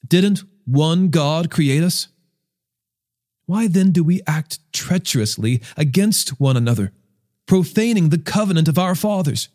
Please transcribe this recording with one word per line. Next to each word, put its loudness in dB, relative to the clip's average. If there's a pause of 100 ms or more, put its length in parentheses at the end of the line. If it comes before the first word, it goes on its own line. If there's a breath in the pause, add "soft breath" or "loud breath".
Didn't 2 (200)
one 2
God 0
create 0
us? -4 (1400)
Why -2
then 4
do 2
we 0
act -6 (120)
treacherously -2 (160 loud breath)
against 0
one 2
another, 0 (540)
profaning 2
the 2
covenant 0
of 2
our 0
fathers? -2